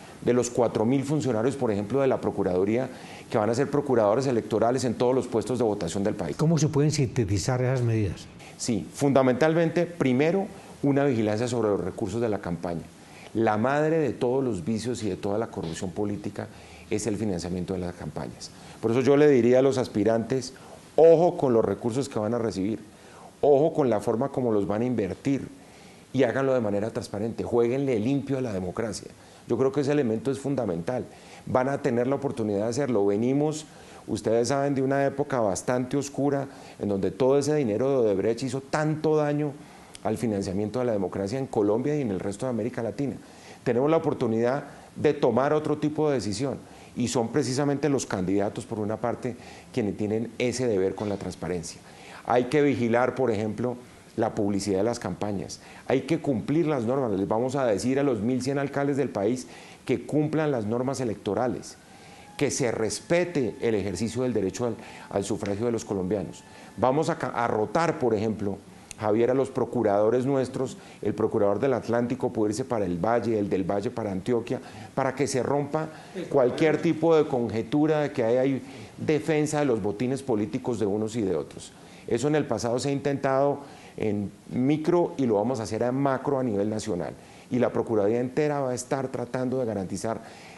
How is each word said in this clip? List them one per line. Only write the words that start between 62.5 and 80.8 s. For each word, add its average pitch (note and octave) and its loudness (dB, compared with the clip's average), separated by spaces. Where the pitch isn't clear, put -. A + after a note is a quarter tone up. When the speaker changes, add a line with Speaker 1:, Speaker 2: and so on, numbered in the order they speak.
Speaker 1:
respete D3 0
el A2+ 2
ejercicio G2+ -2
del B2+ 0
derecho G2+ 0
al, A2+ -2
al G2+ 0
sufragio G2+ -4
de A#2+ 0
los A2+ -4
colombianos. F#2+ -4
Vamos C#3 2
a D#3+ -4
ca-, C3+ -4
a A#2+ -2
rotar, D#3 0
por A#2 2
ejemplo, G2 -2
Javier, G#2+ 2
a B2+ 2
los C3+ 0
procuradores A2+ 2
nuestros, C3 -2
el G#2 0
procurador G#2 2
del C3+ 2
Atlántico A#2+ -2
puede G#2+ 2
irse B2+ -4
para A2+ -2
el F2+ -2
Valle, A2+ 2
el G#2 0
del F#2 0
Valle G2+ -2
para G#2+ -6
Antioquia, A#2 -2
para C3 0
que C3 0
se B2 -2
rompa D3 -2
cualquier C#3 4
tipo E3 4
de D3+ 6
conjetura C3 0
de C#3+ 0
que B2+ 0
hay, A2+ 4
hay C#3 2
defensa D3+ 0
de D3 2
los A2+ 2
botines B2 -2
políticos A#2+ -2
de G#2 0